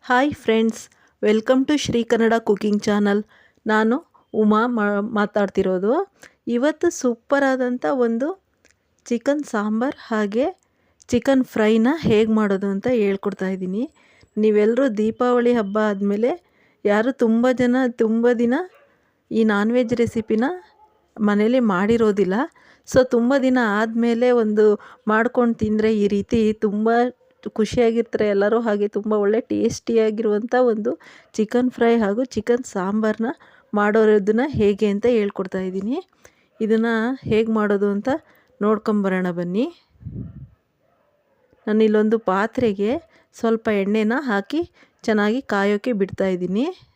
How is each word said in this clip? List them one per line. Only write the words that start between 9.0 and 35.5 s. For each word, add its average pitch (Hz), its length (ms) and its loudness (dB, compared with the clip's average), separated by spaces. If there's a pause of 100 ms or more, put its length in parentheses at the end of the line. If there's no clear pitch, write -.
ಚಿಕನ್ 277 400 -2
ಸಾಂಬಾರ್ 220 540 -4
ಹಾಗೆ 214 480 -2 (600)
ಚಿಕನ್ 254 360 2
ಫ್ರೈನ 220 520 2
ಹೇಗೆ 220 360 2
ಮಾಡೋದು 202 340 0
ಅಂತ 196 200 -4
ಹೇಳ್ಕೊಡ್ತಾ 196 600 -2
ಇದ್ದೀನಿ. 190 440 -6 (440)
ನೀವೆಲ್ಲರೂ 220 520 2
ದೀಪಾವಳಿ 240 640 0
ಹಬ್ಬ 214 260 0
ಆದಮೇಲೆ 208 640 -2 (400)
ಯಾರು 214 280 2
ತುಂಬ 233 400 2
ಜನ 247 240 0 (120)
ತುಂಬ 233 400 0 (100)
ದಿನ 240 160 0 (760)
ಈ 220 140 0
ನಾನ್ 208 280 0
ವೆಜ್ 247 220 0
ರೆಸಿಪಿನ 226 500 -2 (760)
ಮನೇಲಿ 214 400 2
ಮಾಡಿರೋದಿಲ್ಲ. 202 760 2 (520)
So 262 180 4
ತುಂಬ 240 380 2
ದಿನ 254 200 2
ಆದಮೇಲೆ 226 680 0
ಒಂದು 214 500 2 (280)
ಮಾಡ್ಕೊಂಡು 233 460 2
ತಿಂದರೆ 214 440 0
ಈ 202 100 2
ರೀತಿ 214 440 0
ತುಂಬ 214 380 -2 (640)
ಖುಷಿಯಾಗಿರ್ತಾರೆ 226 760 0
ಎಲ್ಲರೂ, 208 320 0
ಹಾಗೆ 208 280 -2
ತುಂಬ 208 240 -4
ಒಳ್ಳೆ 214 280 0
ಟೇಸ್ಟಿಯಾಗಿರುವಂಥ 220 1200 -2
ಒಂದು 233 380 0 (340)
ಚಿಕನ್ 240 380 0
ಫ್ರೈ 233 280 2
ಹಾಗೂ 214 260 0
ಚಿಕನ್ 240 400 -4
ಸಾಂಬಾರನ್ನ 214 640 -4 (480)
ಮಾಡೋದನ್ನ 214 720 2
ಹೇಗೆ 214 420 0
ಅಂತ 202 180 -2
ಹೇಳ್ಕೊಡ್ತಾ 202 520 -2